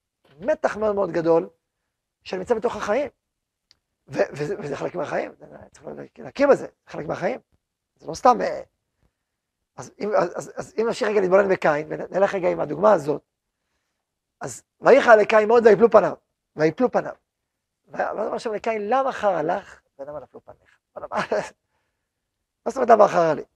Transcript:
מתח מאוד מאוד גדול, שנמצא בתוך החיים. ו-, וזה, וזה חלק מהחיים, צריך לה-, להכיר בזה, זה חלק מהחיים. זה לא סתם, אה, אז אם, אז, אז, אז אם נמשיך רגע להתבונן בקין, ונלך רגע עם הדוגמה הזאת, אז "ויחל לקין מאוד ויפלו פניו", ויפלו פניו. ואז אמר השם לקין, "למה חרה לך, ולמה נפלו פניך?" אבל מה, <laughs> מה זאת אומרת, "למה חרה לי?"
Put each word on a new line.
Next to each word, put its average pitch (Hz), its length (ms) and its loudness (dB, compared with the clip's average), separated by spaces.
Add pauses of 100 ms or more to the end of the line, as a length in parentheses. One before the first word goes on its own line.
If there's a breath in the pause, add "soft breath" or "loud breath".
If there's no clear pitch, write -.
(400)
מתח 262 360 -4
מאוד 208 180 -2
מאוד 196 160 -4
גדול, 165 380 0 (760)
שנמצא 190 300 -6
בתוך 220 220 -4
החיים. 214 340 -4 (1000)
ו-, - 240 -4
וזה, 147 260 -8
וזה 147 180 -10
חלק 160 180 -10
מהחיים, 156 380 -6 (400)
צריך 147 140 -20
לה-, 147 380 -18
להכיר 269 240 0
בזה, 170 160 4
זה - 40 -14 (180)
חלק 165 200 -12
מהחיים. 165 340 -6 (560)
זה 143 100 -20
לא 151 80 -10
סתם, 240 260 2
אה, 160 220 -6 (1120)
אז 120 220 -18
אם, 208 180 -6
אז, 180 220 0
אז, 170 180 -12
אז - 220 -12
אם 226 80 -2
נמשיך 214 220 -4
רגע 208 120 0
להתבונן 190 280 4
בקין, 156 400 0
ונלך 175 460 -2
רגע 180 140 -2
עם 170 120 -2
הדוגמה 160 320 2
הזאת, 147 300 0 (1160)
אז - 220 -14 (180)
"ויחל 220 360 8
לקין 214 320 4
מאוד 233 180 4
ויפלו 208 240 6
פניו", 175 260 4 (400)
ויפלו 165 340 2
פניו. 156 240 -4 (720)
ואז - 300 -6
אמר 226 160 -6
השם 220 200 -8
לקין, 214 340 -6
"למה 262 240 0
חרה 185 300 -2
לך, 185 380 -6 (180)
ולמה 143 220 -14
נפלו 120 240 -20
פניך?" - 340 -20 (180)
אבל - 140 -14
מה, 202 60 -8
<laughs> - 1500 -12
מה 233 60 -6
זאת 226 60 -12
אומרת, 240 140 0
"למה 208 180 6
חרה 165 260 0
לי?" - 100 -8 (120)